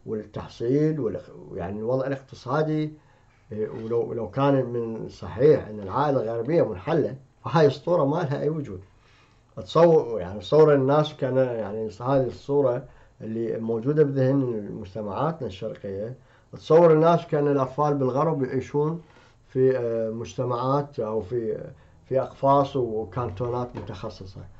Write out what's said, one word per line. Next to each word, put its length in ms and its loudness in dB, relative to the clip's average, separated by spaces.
والتحصيل 920 -2
والاخ-، 540 -8
يعني 240 -6
الوضع 280 -2
الاقتصادي. 840 -4
إيه، 160 -4
ولو، 420 -4
ولو 200 -6
كان 240 2
من 540 -4
صحيح 580 2
أن 140 -12
العائلة 420 0
الغربية 400 0
منحلة، 540 -2
فهاي 220 4
الصورة 380 2
ما 120 0
لها 240 -4
أي 80 0
وجود. 320 -6
تصور، 640 4
يعني 200 -8
تصور 340 6
الناس 400 2
كان، 220 -2
يعني 500 0
هذه 400 0
الصورة 580 -2
اللي 360 -4
موجودة 440 0
بذهن 640 0
مجتمعاتنا 680 -6
الشرقية، 680 -10
تصور 400 6
الناس 340 4
كأن 220 0
الأطفال 460 0
بالغرب 480 0
يعيشون 600 -2
في، 300 2
آه، 320 -2
مجتمعات 880 -2
أو 200 -2
في، 500 -6
في 120 0
أقفاص 560 2
وكانتونات 1000 -4
متخصصة. 640 -12